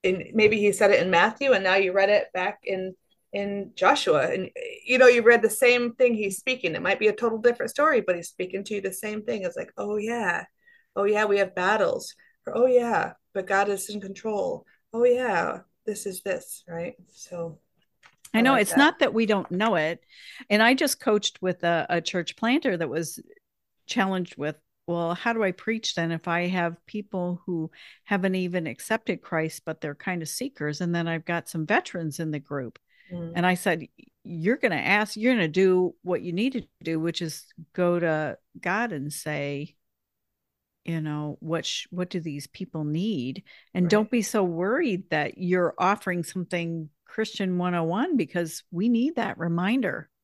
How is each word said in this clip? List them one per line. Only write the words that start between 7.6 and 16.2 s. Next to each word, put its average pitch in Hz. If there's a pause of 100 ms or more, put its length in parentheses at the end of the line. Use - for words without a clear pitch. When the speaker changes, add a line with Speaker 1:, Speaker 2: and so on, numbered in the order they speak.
Speaker 1:
story, 285
but 185
he's 170
speaking 190
to 214
you 202
the 190
same 214
thing. 214
It's 175
like, -
"Oh, 208
yeah. 208 (500)
Oh, 196
yeah, 208
we 202
have 190
battles." 190 (320)
Or, -
"Oh, 240
yeah, 233 (200)
but 190
God 196
is 202
in 208
control. 196 (280)
Oh, 233
yeah, 247 (240)
this 208
is 185